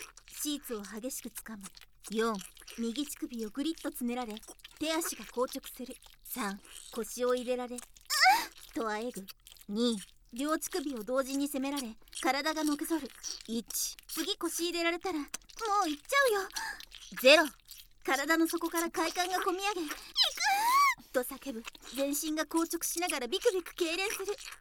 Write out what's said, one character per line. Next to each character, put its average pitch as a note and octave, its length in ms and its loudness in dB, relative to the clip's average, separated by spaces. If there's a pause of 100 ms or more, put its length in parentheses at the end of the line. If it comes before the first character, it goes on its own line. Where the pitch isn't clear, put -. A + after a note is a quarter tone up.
(420)
シ D4 140 -2
ー C#4+ 80 -12
ツ B3 100 -8
を G#3 80 -6
激 G#3+ 300 -8
し - 100 -8
く A#3 60 -10
掴 - 280 -12
む。 G3 60 -14 (480)
四。 A3 260 2 (400)
右 A#3 300 -2
乳 - 100 -10
首 A#3 300 -6
を G#3+ 40 -8
グ C#4 120 -2
リ D#4+ 100 0
ッ - 80 -16
と C#4+ 120 -4
つ - 120 -6
ね A#3+ 120 0
ら B3 100 -2
れ、 G#3+ 80 -6 (460)
手 D#4 120 0
足 D#4+ 220 0
が A3 120 -12
硬 - 160 -2
直 C4 180 -2 (120)
す B3 140 -10
る。 B3+ 100 -12 (280)
三。 G3+ 360 -4 (300)
腰 A#3 340 -4
を B3 120 4
入 B3 80 -2
れ B3 100 0
ら B3 140 -2
れ、 B3 100 -8
「う - 0 -
っ」 - 20 -10 (920)
と C#4+ 140 -2
喘 A3+ 240 -2
ぐ。 F#3+ 120 -10 (440)
二。 A3 340 2 (300)
両 D4 260 0
乳 - 120 -6
首 C#4 260 -2
を G#3 80 -6
同 B3+ 180 4
時 C4+ 140 -2
に C#4 100 2
攻 C#4 140 -2
め C#4 100 0
ら C#4+ 100 -2
れ、 A3 160 -6 (240)
体 C#4+ 320 2
が D#4 120 0
の D4 120 2
け D#4+ 80 -4
ぞ D#4+ 140 2
る。 C#4 100 -6 (380)
一。 - 500 -4 (120)
次 D#4+ 280 -4
腰 E4 280 -2
入 F4 80 0
れ E4+ 100 0
ら E4+ 80 2
れ F4 80 0
た F#4 140 -2
ら、 D#4 80 -2
も C#4+ 40 -4
う G#4 640 0
行 D4 80 -2
っ - 60 -14
ち - 100 -8
ゃ C#5 140 6 (140)
う - 20 0
よ。 F#4+ 60 -8 (720)
ゼ C4+ 140 12
ロ。 E4 80 8 (580)
体 D#4+ 340 2
の E4 120 6
底 E4+ 200 -2
か E4+ 120 -2
ら E4+ 100 0
快 E4 220 0
感 F4+ 160 0
が F#4 120 0
こ F#4+ 120 2
み F4+ 60 -2
上 G4 160 0
げ、 F4 120 -2
「行 - 20 -4
く」 D#4 60 -6 (1200)
と - 80 4
叫 C4+ 300 -8
ぶ。 A3+ 100 -8 (320)
全 C#4 160 0
身 D4+ 220 -2
が D#4 120 0
硬 E4 200 2
直 E4 180 -4
し - 160 -2
な F4 80 0
が D#4 140 -2
ら A#3+ 80 -4
ビ F#4 100 0
ク A4 140 4
ビ F#4 100 0
ク - 120 -12
痙 E4 220 0
攣 G4 140 0
す G4 160 -6
る。 G4+ 100 -4 (240)